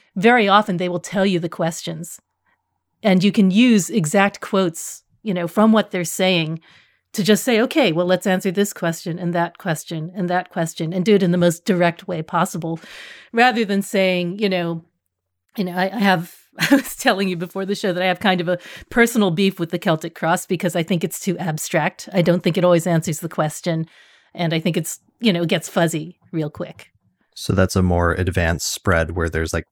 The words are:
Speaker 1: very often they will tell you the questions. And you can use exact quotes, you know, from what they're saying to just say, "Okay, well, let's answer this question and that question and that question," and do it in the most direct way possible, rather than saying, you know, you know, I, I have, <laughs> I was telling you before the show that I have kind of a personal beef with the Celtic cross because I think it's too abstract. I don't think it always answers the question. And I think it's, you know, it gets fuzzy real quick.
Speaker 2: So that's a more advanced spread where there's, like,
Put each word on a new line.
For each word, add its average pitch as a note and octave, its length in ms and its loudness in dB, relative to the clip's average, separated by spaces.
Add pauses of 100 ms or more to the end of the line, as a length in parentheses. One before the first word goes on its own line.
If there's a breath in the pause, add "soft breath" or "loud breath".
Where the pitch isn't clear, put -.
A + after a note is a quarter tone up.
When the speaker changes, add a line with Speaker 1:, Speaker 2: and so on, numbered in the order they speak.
(160)
Speaker 1:
very A3+ 320 4
often G3 300 4
they F3+ 120 -2
will F3 100 -4
tell F#3+ 260 -2
you F#3 140 2
the E3 100 -4
questions. E3 720 -8 (840)
And F#3 220 4
you G3+ 80 4
can F#3+ 200 4
use G#3+ 380 6
exact G3 520 0
quotes, - 640 -4 (200)
you G#3+ 100 -4
know, F3 140 -2
from G#3+ 240 4
what G#3 200 2
they're F3+ 120 -2
saying E3 560 0 (540 soft breath)
to G#3 100 -2
just G3+ 200 4
say, A3+ 180 2
"Okay, B3+ 300 2
well, F3 140 0
let's F3+ 220 0
answer F#3 240 0
this G3 220 0
question E3 460 -6
and F3 140 -2
that E3+ 240 -2
question D#3+ 580 -6
and F3+ 140 -4
that F3+ 200 -2
question," E3 440 -4
and F3+ 120 -2
do G#3 100 6
it G3 80 2
in F3 80 2
the F3 60 2
most F3 280 2
direct F3 420 0
way E3+ 140 -6
possible, E3 580 -4 (520 loud breath)
rather A#3 340 2
than G3 160 0
saying, F#3 580 -2
you G#3 100 0
know, E3+ 340 -2 (720)
you A3 60 -2
know, F3+ 140 -6
I, F#3 80 0
I F#3+ 140 -4
have, F#3 360 0 (140)
<laughs> - 100 -16
I F3 160 4
was - 200 0
telling G3 340 0
you F3+ 80 -4
before F3+ 280 -8
the G3 100 -4
show G3 180 -2
that F3+ 100 -2
I F#3 40 0
have F3+ 120 -2
kind F#3 220 2
of E3 60 -4
a F3 120 -2 (300 loud breath)
personal A#3 420 2
beef F#3+ 280 0
with E3 120 -4
the F3 80 -4
Celtic E3 360 -2
cross F3 300 -2
because F3+ 300 -2
I F3 80 0
think E3+ 200 -2
it's - 160 -6
too E3+ 180 -4
abstract. E3 760 -4
I F#3+ 80 2
don't E3+ 220 2
think F3 140 0
it F3+ 80 2
always F3 220 4
answers D#3+ 320 0
the E3 100 -8
question. D#3+ 560 -4 (500 soft breath)
And E3+ 160 -2
I E3 80 -2
think D#3+ 180 -2
it's, - 220 -6 (200)
you A#3 120 2
know, F3 120 0
it D#3+ 60 -2
gets E3 200 -4
fuzzy E3 480 -2 (140)
real D3+ 180 -4
quick. - 380 -14 (480)
Speaker 2:
So - 180 -4
that's F#2+ 220 2
a F#2+ 80 2
more F2 300 2
advanced F2 600 -2
spread E2+ 420 0
where E2 140 -2
there's, D#2+ 240 -4
like, E2 180 -4